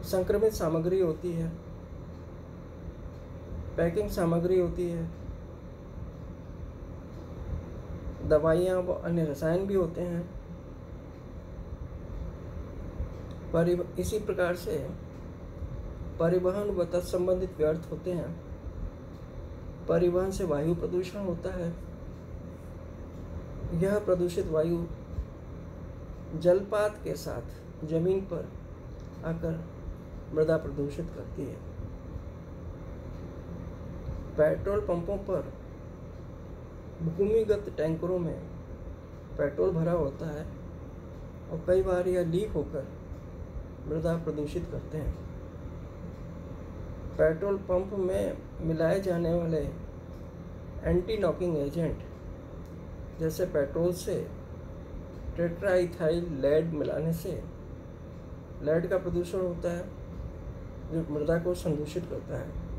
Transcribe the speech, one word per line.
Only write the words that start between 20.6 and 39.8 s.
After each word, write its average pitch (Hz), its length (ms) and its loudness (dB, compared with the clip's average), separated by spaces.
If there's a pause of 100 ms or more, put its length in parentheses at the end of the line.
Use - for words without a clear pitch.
प्रदूषण 180 460 0
होता 180 360 -2
है। 170 180 -2 (2000)
यह 190 240 6
प्रदूषित 180 480 4
वायु 165 380 4 (1500)
जलपात 196 680 6
के 156 100 0
साथ 151 280 -4 (420)
जमीन 170 360 4
पर 170 320 -4 (720)
आकर 165 400 0 (720)
मृदा 156 220 8
प्रदूषित 143 600 -2
करती - 260 -6
है। 127 140 -4 (2750)
पेट्रोल 190 440 4
पंपों 180 360 0
पर 190 360 -2 (1500)
भूमिगत 202 760 4
टैंकरों 160 420 2
में - 240 -2 (960)
पेट्रोल 151 320 4
भरा 165 220 4